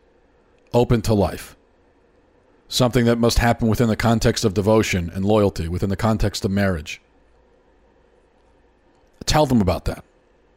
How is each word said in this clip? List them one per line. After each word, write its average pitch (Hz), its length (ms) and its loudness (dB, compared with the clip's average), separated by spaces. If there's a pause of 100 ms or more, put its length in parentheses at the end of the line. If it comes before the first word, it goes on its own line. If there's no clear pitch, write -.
(760)
open 120 280 2
to 113 120 0
life, 92 420 -2 (1120)
something 123 380 0
that 117 140 2
must 117 200 2
happen 117 300 2
within 110 200 2
the 107 60 0
context 113 500 0
of 98 100 -2
devotion 101 600 0
and 95 100 -6
loyalty, 101 440 0
within 90 200 -4
the 95 80 -4
context 110 480 -2
of 104 60 -2
marriage. 95 500 -4 (2250)
Tell 156 200 2
them 127 140 2
about 87 240 -2
that. - 180 -8 (540)